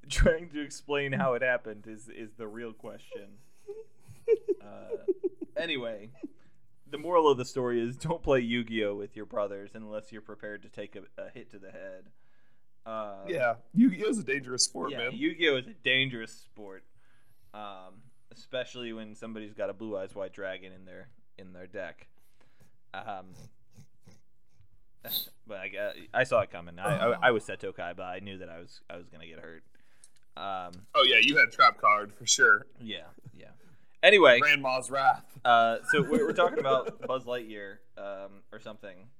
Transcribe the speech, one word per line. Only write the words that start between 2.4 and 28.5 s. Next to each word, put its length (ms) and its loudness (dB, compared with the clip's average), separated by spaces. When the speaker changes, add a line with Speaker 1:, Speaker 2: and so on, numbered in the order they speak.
Speaker 1:
real 260 -10
question. 640 -16
Uh, 360 -12
anyway, 520 -6
the 80 -10
moral 320 4
of 80 6
the 80 -4
story 360 -2
is 160 -4
don't 240 -4
play 180 4
Yu-Gi-Oh 560 0
with 200 -10
your 100 -12
brothers 480 -6
unless 380 -12
you're 100 -14
prepared 420 -14
to 60 -20
take 260 -14
a, 60 -14
a 120 -12
hit 180 -18
to 80 -18
the 120 -18
head. 340 -16
Um, 420 -8
Speaker 2:
Yeah, 280 0
Yu-Gi-Oh 360 4
is 100 -2
a 40 -8
dangerous 400 -2
sport, 280 -4
Speaker 1:
yeah, 60 -8
Speaker 2:
man. 160 -4
Speaker 1:
Yu-Gi-Oh 440 0
is 100 -6
a 60 -18
dangerous 480 0
sport, 520 -18
um, 480 -14
especially 640 -8
when 220 -12
somebody's 380 -12
got 160 -4
a 40 -6
Blue 240 -6
Eyes 180 -8
White 180 -8
Dragon 400 -10
in 120 -18
their, 240 -18
in 160 -16
their 140 -16
deck. 400 -10
Um, 400 -10
<laughs> 80 2
but 100 -10
I, 140 -6
I, 80 4
I 20 6
saw 180 4
it 100 -4
coming. 280 -12
I, 180 0
I, 60 2
I 40 8
was 140 2
Seto 300 -8
Kaiba. 260 -8
I 180 -8
knew 200 -12
that 100 -14
I 100 -14